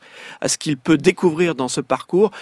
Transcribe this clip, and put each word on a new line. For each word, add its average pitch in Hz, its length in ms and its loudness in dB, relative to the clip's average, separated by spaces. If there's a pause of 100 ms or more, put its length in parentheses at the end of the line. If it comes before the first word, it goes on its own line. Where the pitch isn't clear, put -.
(400)
à - 80 -2
ce - 100 -4
qu'il 151 180 -4
peut 160 200 2
découvrir 170 580 2
dans 127 140 -4
ce 147 120 -6
parcours, 175 500 0 (120)